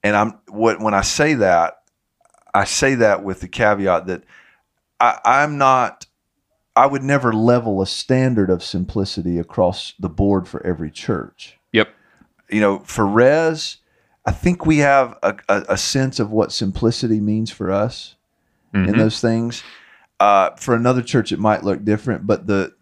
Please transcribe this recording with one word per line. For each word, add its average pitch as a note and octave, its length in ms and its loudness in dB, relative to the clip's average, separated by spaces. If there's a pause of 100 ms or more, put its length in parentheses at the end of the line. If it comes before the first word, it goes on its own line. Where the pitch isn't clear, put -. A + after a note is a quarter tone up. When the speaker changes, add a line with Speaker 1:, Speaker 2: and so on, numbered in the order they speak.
Speaker 1:
And G#2 140 2
I'm, G#2+ 220 0 (100)
what, G#2 320 0
when G#2+ 140 -2
I G2 80 2
say D3+ 320 0
that, F2 480 2 (720)
I G2 100 2
say C3+ 320 0
that G#2 260 4
with F#2+ 180 -8
the F#2 80 -14
caveat G2 580 0
that F2+ 160 -6 (760)
I, A#2+ 260 2
I'm C#3+ 340 2
not, C3 480 2 (680)
I B2+ 120 6
would C#3 160 -2
never C3 300 0
level A2 500 2
a F#2 40 -2
standard B2+ 600 0
of F2+ 140 0
simplicity F2+ 760 -6
across - 600 -4
the F#2 100 -6
board G2 400 0
for - 180 -10
every D#2+ 240 -6
church. - 680 -10 (140)
Speaker 2:
Yep. G#2+ 180 2 (580)
Speaker 1:
You G#2+ 120 -2
know, G2 200 2
for - 260 -2
Res, D3+ 720 2 (460)
I - 60 -4
think F3 340 -2
we D#3 140 4
have C#3 440 2
a, G2 140 -2 (140)
a, G2+ 200 2
a F#2+ 60 2
sense C3 420 -2
of G#2+ 120 -2
what A2 220 0
simplicity A2+ 680 -2
means G#2+ 300 -2
for F#2 200 -8
us G#2 440 -4 (600)
Speaker 2:
Mm-hmm. F#2+ 160 0
Speaker 1:
in G#2 80 2
those A2 220 0
things. A#2 420 -2 (560)
Uh, G2 380 4
for - 180 -2
another B2 260 0
church, A#2 320 -2
it - 60 -4
might G#2+ 240 0
look F#2+ 220 -4
different, G#2+ 420 -4
but G2 200 -2
the G2 360 -2